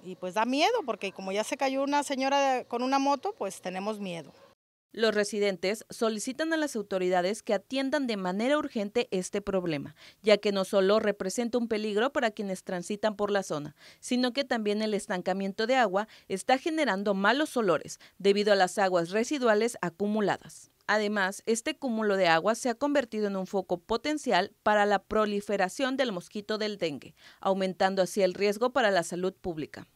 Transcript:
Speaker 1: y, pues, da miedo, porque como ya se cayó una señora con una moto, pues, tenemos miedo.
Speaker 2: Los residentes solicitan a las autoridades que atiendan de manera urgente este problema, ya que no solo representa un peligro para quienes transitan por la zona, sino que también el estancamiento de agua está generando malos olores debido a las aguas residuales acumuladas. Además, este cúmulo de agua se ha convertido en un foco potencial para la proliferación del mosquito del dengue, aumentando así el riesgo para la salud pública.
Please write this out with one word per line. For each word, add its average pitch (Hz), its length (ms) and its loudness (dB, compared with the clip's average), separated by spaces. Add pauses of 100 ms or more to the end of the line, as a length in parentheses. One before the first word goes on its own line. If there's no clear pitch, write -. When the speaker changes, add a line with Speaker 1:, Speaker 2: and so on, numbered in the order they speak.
Speaker 1:
y, 185 100 -12
pues, 180 200 -8
da 214 100 2
miedo, 285 280 2 (140)
porque 202 240 -6
como 190 220 -10
ya 202 100 0
se 277 140 -4
cayó 269 260 0
una 285 220 0
señora 269 600 0
con 240 200 -4
una 269 160 2
moto, 277 360 -2
pues, 196 240 -8
tenemos 196 380 -6
miedo. 170 340 -8 (600)
Speaker 2:
Los 220 220 2
residentes 202 760 0
solicitan 240 640 -2
a 330 40 0
las 302 180 -2
autoridades 185 720 0
que 220 100 0
atiendan 269 540 -2
de 226 80 -2
manera 202 420 0
urgente 240 540 -2
este 185 280 -2
problema, 175 540 -4 (260)
ya 208 180 6
que 208 120 0
no 196 140 0
solo 196 340 4
representa 214 600 -2
un 233 100 -2
peligro 214 440 0
para 240 200 0
quienes 196 320 -8
transitan 202 500 -4
por 202 160 -2
la 196 140 0
zona, 147 320 -6 (240)
sino 247 320 0
que 269 100 -2
también 214 400 0
el 214 100 -2
estancamiento 196 760 -2
de 262 80 4
agua 214 320 2 (180)
está 247 320 0
generando 220 560 0
malos 226 420 2
olores 185 440 0 (180)
debido 202 340 4
a 196 40 6
las 185 220 2
aguas 180 320 2
residuales 233 680 2
acumuladas. 202 920 -2 (160)
Además, 208 580 0
este 226 300 -2
cúmulo 220 400 0
de 185 100 4
agua 165 300 4
se - 120 -4
ha 233 60 0
convertido 254 540 0
en 196 80 -4
un 185 100 -4
foco 185 320 -2
potencial 226 720 -2 (140)
para 208 220 4
la 202 180 2
proliferación 214 920 0
del 254 140 0
mosquito 208 480 -6
del 208 200 -4
dengue, 151 360 -6 (260)
aumentando 190 600 2
así 190 200 0
el 180 120 4
riesgo 208 360 0
para 240 200 2
la 175 140 2
salud 185 300 -4
pública. 160 600 -8